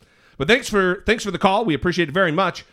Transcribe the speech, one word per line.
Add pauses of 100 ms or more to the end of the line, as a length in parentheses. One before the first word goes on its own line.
(380)
But
thanks
for,
thanks
for
the
call.
We
appreciate
it
very
much.